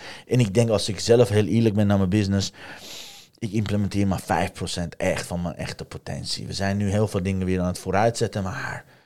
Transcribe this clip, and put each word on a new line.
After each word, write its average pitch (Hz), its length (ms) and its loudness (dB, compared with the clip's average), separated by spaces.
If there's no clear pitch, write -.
En 123 120 4
ik 104 140 2
denk, 117 160 4
als 104 200 2
ik 92 100 -6
zelf 117 300 6
heel 104 160 4
eerlijk 107 300 4
ben 104 120 4
naar 101 100 4
mijn 95 120 2
business, 98 420 2
ik 107 120 -6
implementeer 101 560 0
maar 95 140 0
vijf 87 300 -2
procent 87 440 -6
echt 87 320 -2
van 87 140 -4
mijn 85 140 -6
echte - 300 -10
potentie. - 640 -8
We - 60 -8
zijn 98 240 -2
nu 101 120 0
heel 104 180 2
veel 95 160 -4
dingen 92 220 -2
weer 92 140 0
aan 90 80 0
het 87 120 -4
vooruitzetten, 104 640 0
maar - 420 -8